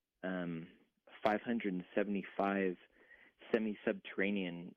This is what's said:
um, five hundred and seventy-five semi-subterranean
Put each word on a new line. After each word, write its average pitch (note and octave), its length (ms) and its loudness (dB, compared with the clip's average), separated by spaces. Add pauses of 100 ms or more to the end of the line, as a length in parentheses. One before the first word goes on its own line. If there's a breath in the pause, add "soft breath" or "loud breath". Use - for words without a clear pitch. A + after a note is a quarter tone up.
(240)
um, F2 440 -4 (560)
five G#2+ 180 4
hundred G#2+ 320 0
and F2+ 100 -2 (120)
seventy-five G2 800 2 (760 soft breath)
semi-subterranean G2 1300 0